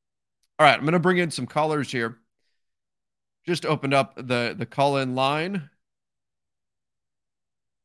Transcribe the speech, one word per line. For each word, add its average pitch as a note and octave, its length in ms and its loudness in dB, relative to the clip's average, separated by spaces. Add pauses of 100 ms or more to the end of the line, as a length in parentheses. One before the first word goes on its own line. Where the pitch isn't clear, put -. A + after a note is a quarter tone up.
(580)
All D3+ 80 6
right, C#3 120 6
I'm B2+ 60 -6
gonna E3 160 2
bring F3+ 180 2
in F3 120 0
some B2+ 160 -6
callers D3+ 440 -2
here. A#2 280 -4 (1300)
Just E3 220 -4
opened C#3 280 0
up C3+ 220 2
the, A#2+ 400 -2
the A#2 100 -6
call-in C#3 480 0
line. D3+ 560 -2 (2250)